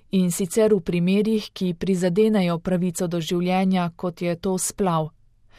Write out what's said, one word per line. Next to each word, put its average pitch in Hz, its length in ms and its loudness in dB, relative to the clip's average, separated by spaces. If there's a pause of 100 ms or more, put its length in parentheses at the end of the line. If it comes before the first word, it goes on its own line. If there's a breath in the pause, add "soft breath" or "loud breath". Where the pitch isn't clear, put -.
(160 loud breath)
in 180 160 2
sicer 214 420 2
v 196 60 2
primerih, 196 760 0
ki 180 200 -4
prizadenejo 185 840 0
pravico 180 480 -2
do 170 120 -2
življenja, 180 760 0
kot 180 260 -6
je 175 140 -2
to 185 220 -4
splav. 165 540 -2 (480 loud breath)